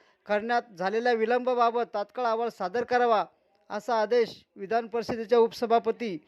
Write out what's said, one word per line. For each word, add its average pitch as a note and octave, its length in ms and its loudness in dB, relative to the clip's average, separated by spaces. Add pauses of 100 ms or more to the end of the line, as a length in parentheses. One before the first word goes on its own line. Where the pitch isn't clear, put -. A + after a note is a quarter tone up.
(260)
करण्यात A3+ 360 0 (160)
झालेल्या A3 340 0
विलंबाबाबत A#3+ 680 0 (120)
तात्काळ G#3 300 -6
अहवाल A3+ 240 0
सादर G3+ 360 -4
करावा A#3 400 2 (460)
असा G#3+ 300 -2
आदेश A3 440 0 (120)
विधान G#3+ 300 -4
परिषदेच्या A3+ 520 -2
उपसभापती A3+ 880 0